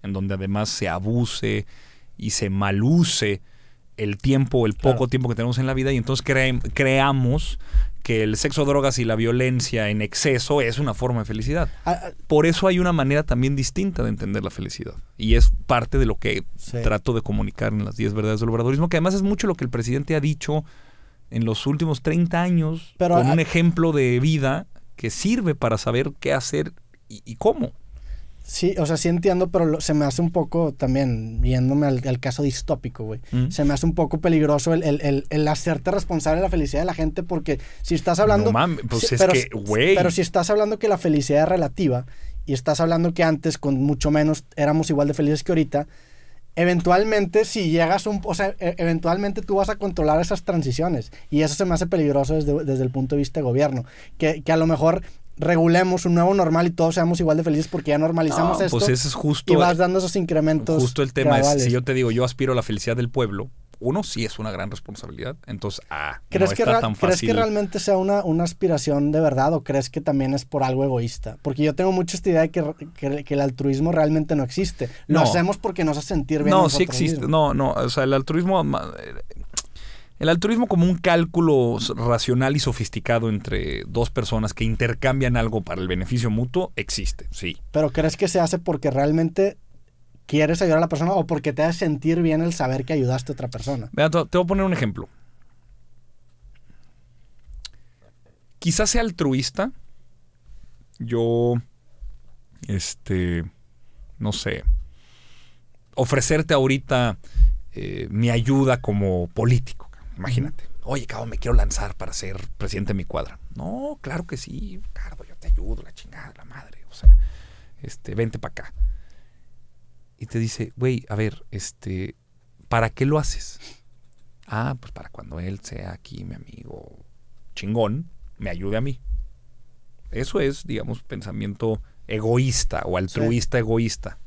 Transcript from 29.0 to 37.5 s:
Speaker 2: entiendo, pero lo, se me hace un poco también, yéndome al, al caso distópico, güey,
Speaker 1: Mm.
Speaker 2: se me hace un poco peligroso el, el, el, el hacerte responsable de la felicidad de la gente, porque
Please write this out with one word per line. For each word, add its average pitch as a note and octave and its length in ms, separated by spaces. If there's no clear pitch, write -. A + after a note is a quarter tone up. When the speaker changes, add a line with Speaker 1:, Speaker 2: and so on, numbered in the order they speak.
Speaker 2:
entiendo, F3+ 420
pero F3 140
lo, D#3 160
se - 120
me D3 120
hace C#3 160
un E3+ 100
poco E3+ 400
también, B2 720
yéndome B2+ 420
al, C3 220
al B2+ 140
caso C3+ 220
distópico, C3 600
güey, A2 160
Speaker 1:
Mm. B2+ 160
Speaker 2:
se D3+ 160
me C#3+ 80
hace C3+ 120
un E3 80
poco D#3+ 280
peligroso D3+ 520
el, E3 100
el, D3 180
el, C#3 280
el D3+ 200
hacerte D3+ 420
responsable D#3+ 460
de F#3 60
la F#3 60
felicidad D3 340
de - 20
la F#3 80
gente, D#3 300
porque E3 360